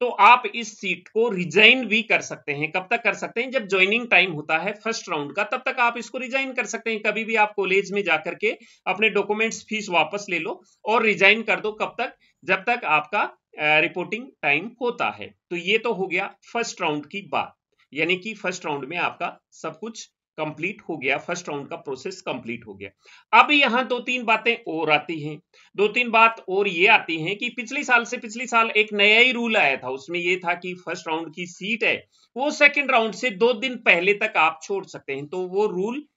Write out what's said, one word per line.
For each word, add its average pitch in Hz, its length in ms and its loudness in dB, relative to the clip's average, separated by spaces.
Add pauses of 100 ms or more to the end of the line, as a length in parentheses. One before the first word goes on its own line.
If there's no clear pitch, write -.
तो 247 80 2
आप 226 340 8 (120)
इस 220 260 -10
सीट 180 280 -4
को 226 200 2
रिजाइन 208 560 6
भी 214 180 0
कर 180 180 2
सकते - 320 -8
हैं। 151 200 -4
कब 185 180 -4
तक 233 120 -2
कर 190 120 0
सकते 175 280 -4
हैं? 262 80 -6
जब 240 160 -2
ज्वाइनिंग 196 420 2
टाइम 185 240 4
होता 156 260 -2
है 190 140 -4
फर्स्ट 220 360 -6
राउंड 147 240 -4
का, 202 120 -2
तब 240 220 -6
तक 254 140 -4
आप 240 180 0
इसको 233 200 -10
रिजाइन 262 340 -4
कर 240 120 -2
सकते 226 260 -6
हैं। 214 120 -4
कभी 220 220 -2
भी 220 100 -4
आप 214 220 2
कॉलेज 190 360 0
में 202 120 0
जाकर 165 300 -2
के 214 240 -2 (280)
अपने 208 240 0
डॉक्यूमेंट्स, 208 580 -2
फीस 180 200 -6
वापस 175 420 0
ले 170 80 -2
लो 208 240 -8 (220)
और 226 180 2
रिजाइन 202 400 4
कर 190 180 -2
दो। 214 120 -4
कब - 260 -6
तक? 262 180 -4 (280)
जब 190 120 2
तक 240 280 -2
आपका, 151 360 0 (380)
अ, 151 220 4
रिपोर्टिंग 180 460 -4 (160)
टाइम 160 280 0 (100)
होता 240 300 -2
है। 104 240 -12 (160)
तो 180 60 -6
ये 185 220 0
तो 233 140 -4
हो 185 140 -4
गया 180 280 -4 (180)
फर्स्ट 226 300 -6
राउंड 151 240 -2
की 196 160 -12
बात, 131 320 -6 (400)
यानी 165 220 -2
कि 220 180 -8
फर्स्ट 180 320 -8
राउंड 143 180 -4
में 160 120 -10
आपका - 540 -6
सब - 300 -12
कुछ 226 300 -14 (280)
कंप्लीट 156 500 -6
हो 165 80 -6
गया, 135 220 -2
फर्स्ट 175 300 -8
राउंड 143 200 -8
का - 80 -10
प्रोसेस 139 440 -10
कंप्लीट 117 460 -8
हो 101 80 -16
गया। 98 160 -16 (520)
अब 277 80 2
यहाँ 254 360 2
दो 247 140 -4
तीन 247 240 -6
बातें 220 320 0 (120)
और 160 220 -2
आती 151 320 0
हैं, 151 180 -10 (360)
दो 208 120 4
तीन 240 220 -2
बात 226 380 4
और 196 200 2
ये 175 180 2
आती 190 320 4
हैं 180 180 -4
कि 240 120 -6
पिछले 247 360 -8
साल 240 200 4
से, 247 120 -8
पिछले 233 300 -10
साल 226 240 2
एक 214 220 2
नया 208 280 6
ही 254 120 6
रूल 233 240 0
आया 143 200 4
था, 127 140 -6
उसमें 160 300 -6
ये 180 160 0
था 175 180 -2
कि 180 200 -8
फर्स्ट 170 340 -10
राउंड 160 260 -4
की 175 120 -8
सीट 214 380 -6
है 135 220 0 (300)
वो 285 140 0
सेकंड 285 400 2
राउंड 220 240 2
से 247 160 -2
दो 226 220 2
दिन 247 240 -4
पहले 190 380 4
तक 214 220 -4
आप 160 260 2
छोड़ 196 220 -6
सकते - 280 -10
हैं, 139 140 -6
तो 180 120 -10
वो 185 280 -2
रूल 208 380 -4 (120)